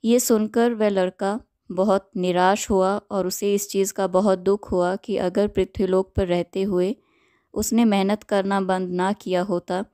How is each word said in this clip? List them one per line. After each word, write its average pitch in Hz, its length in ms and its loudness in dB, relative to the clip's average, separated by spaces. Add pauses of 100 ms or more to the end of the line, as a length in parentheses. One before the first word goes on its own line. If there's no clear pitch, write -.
ये 233 160 4
सुनकर 233 540 0
वह 214 160 0
लड़का 190 500 -2 (300)
बहुत 190 460 0
निराश 180 540 0
हुआ 190 260 2 (160)
और 185 160 -2
उसे 202 280 -2
इस 202 140 -4
चीज़ 196 240 -2
का 190 160 -2
बहुत 190 300 2
दुख 196 320 -2
हुआ 180 240 0
कि 202 240 -6
अगर 185 280 0
पृथ्वीलोक 190 680 -2
पर 190 120 0
रहते 175 360 -2
हुए 190 320 -2 (580)
उसने 220 320 0
मेहनत 202 380 2
करना 196 380 0
बंद 185 300 -2
ना 180 220 -2
किया 180 300 -4
होता 185 400 -4 (100)